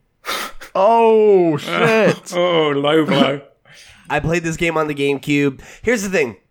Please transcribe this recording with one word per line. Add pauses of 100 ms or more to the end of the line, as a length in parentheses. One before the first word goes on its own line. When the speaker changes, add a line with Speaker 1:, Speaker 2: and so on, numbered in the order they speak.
(760)
Speaker 1:
Oh,
shit.
Speaker 2:
<laughs>
Oh,
low
blow. (360)
Speaker 3:
<laughs>
I
played
this
game
on
the
GameCube. (200)
Here's
the
thing. (140)